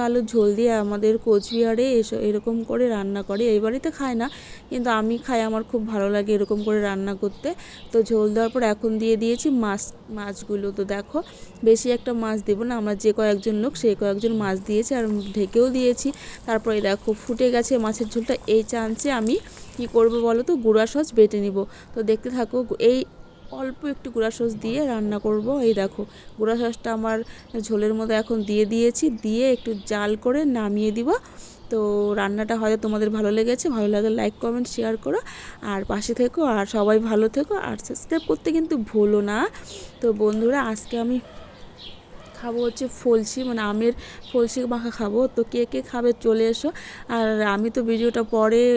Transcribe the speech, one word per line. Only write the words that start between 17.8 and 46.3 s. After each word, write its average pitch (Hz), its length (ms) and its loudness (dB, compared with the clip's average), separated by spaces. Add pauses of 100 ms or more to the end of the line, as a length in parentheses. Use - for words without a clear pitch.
মাছের 214 260 -2
ঝোলটা। 233 240 -2 (200)
এই 220 60 4 (100)
চান্সে 226 380 -2 (100)
আমি 226 160 2 (400)
কি 247 100 -6 (100)
করব 226 180 6 (140)
বলো 233 220 2
তো, 349 40 4 (120)
গুঁড়া 220 280 4
সস 302 140 0 (100)
বেটে 208 280 6
নিব। 196 120 -2 (360)
তো 233 60 -6 (100)
দেখতে 220 280 0
থাকো, 247 200 -2 (320)
এই 254 80 4 (540)
অল্প 262 360 -8
একটু 277 240 -8
গুঁড়া 226 200 0
সস 233 240 -2
দিয়ে 220 320 -4
রান্না 214 320 -2
করব। 214 280 0 (140)
এই 226 120 4
দেখো, 196 280 -2 (320)
গুঁড়া 220 240 0
সসটা 233 340 -4
আমার 220 260 -2 (440)
ঝোলের 214 320 0
মধ্যে 220 220 0
এখন 214 280 0
দিয়ে 208 220 2
দিয়েছি, 233 400 2 (160)
দিয়ে 226 300 0
একটু 240 200 -2 (140)
জাল 208 300 0
করে 247 240 0 (120)
নামিয়ে 214 400 0
দিব। 233 180 -2 (580)
তো 226 120 0 (340)
রান্নাটা 208 420 -2
হয়তো 220 260 2
তোমাদের 214 280 0
ভালো 214 220 0
লেগেছে, 226 380 2
ভালো 220 180 0
লাগলে 208 280 2
লাইক, 214 240 0
কমেন্ট, 240 280 -2
শেয়ার 226 300 -2
করো, 294 220 -2 (420)
আর 202 240 -4
পাশে 214 280 -2
থেকো, 247 340 0
আর 208 200 2
সবাই 214 320 4
ভালো 220 300 2
থেকো, 285 320 -2
আর 214 160 -6
সাবস্ক্রাইব - 500 -2
করতে 311 240 -2
কিন্তু 320 320 0
ভুলো 208 380 2
না। 202 160 -2 (600)
তো 240 160 0
বন্ধুরা, 214 500 2
আজকে 220 340 -2
আমি 240 200 0 (1160)
খাবো 240 280 -6
হচ্ছে 240 320 -2
ফলসি, 226 500 2
মানে 240 180 -2
আমের 214 320 2 (320)
ফলসি 240 400 0
মাখা 240 260 -4
খাবো। 214 360 -2
তো 247 180 -2
কে 240 200 -2
কে - 160 -4
খাবে 240 380 0
চলে 226 280 2